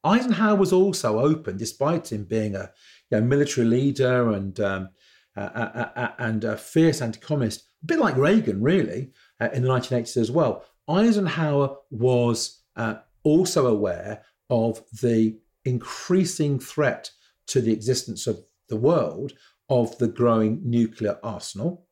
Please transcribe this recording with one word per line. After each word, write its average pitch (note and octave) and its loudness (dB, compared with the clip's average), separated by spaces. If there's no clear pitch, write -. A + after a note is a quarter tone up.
Eisenhower G#3+ 2
was F#3 4
also F3+ 2
open, D3 2
despite C3+ -2
him G#2 -6
being G#2+ -2
a, F#2+ -8
you G#2 2
know, A2 4
military C#3 2
leader B2+ 2
and, G2 -4
um, F#2+ -2
uh, G2+ -6
uh, A#2 -4
uh, A#2+ -8
uh, B2 -4
and A2+ -4
a G#2+ -4
fierce D#3+ 0
anti-communist, A#2+ -4
a - -16
bit D#4+ 0
like E3 2
Reagan, C#3 2
really, C3+ 0
uh, A#2 -2
in B2+ -2
the B2+ 0
nineteen B2+ 0
eighties - -6
as A2+ 0
well. C3+ 0
Eisenhower D#3+ 0
was, A#2+ 0
uh, A2 -4
also D#3 2
aware G2+ -2
of A2+ 0
the A2 2
increasing D3 -2
threat - -4
to C3 2
the A2 2
existence A2 -4
of A2 -2
the A2+ -8
world C#3 0
of A#2+ 0
the A#2+ 2
growing A#2 2
nuclear A2+ 0
arsenal. A2+ -8